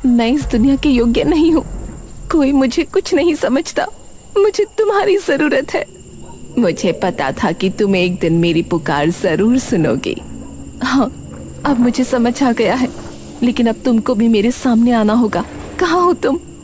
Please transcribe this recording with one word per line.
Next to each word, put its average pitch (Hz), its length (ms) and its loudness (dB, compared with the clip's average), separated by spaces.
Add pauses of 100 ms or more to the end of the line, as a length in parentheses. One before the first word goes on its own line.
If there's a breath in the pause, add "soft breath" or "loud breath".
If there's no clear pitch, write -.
मैं 233 220 4
इस 269 160 0
दुनिया 262 320 2
के 269 120 0
योग्य 240 360 2
नहीं 320 280 4
हूँ। 302 120 2 (680)
कोई 277 200 2
मुझे 269 320 2
कुछ - 300 -2
नहीं 339 200 2
समझता, - 520 -2 (520)
मुझे 415 260 4 (140)
तुम्हारी 403 380 2
जरूरत 285 580 0
है। - 100 -2 (760)
मुझे 175 340 2
पता 165 400 -2
था 165 200 -2
कि 190 180 -2
तुम 196 260 0
एक 180 240 0
दिन 165 120 2
मेरी 170 300 2
पुकार 156 480 0
जरूर 190 480 0
सुनोगी। 170 580 0 (680)
हाँ, 262 280 0 (540)
अब 285 140 0
मुझे 247 260 2
समझ 240 380 0
आ 262 100 4
गया 220 220 2
है, 254 140 0 (540)
लेकिन 240 240 2
अब 226 180 0
तुमको 240 300 2
भी 226 140 2
मेरे 226 220 4
सामने 240 420 2
आना 214 200 2
होगा। 220 320 2 (360)
कहाँ 359 240 2
हो 359 80 4
तुम? 277 260 0 (260)